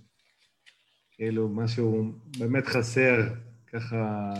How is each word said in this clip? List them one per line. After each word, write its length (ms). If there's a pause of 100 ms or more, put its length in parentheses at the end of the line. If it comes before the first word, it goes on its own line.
(1120)
כאילו, 380
משהו 540 (360)
באמת 260
חסר, 500 (520)
ככה, 640 (100)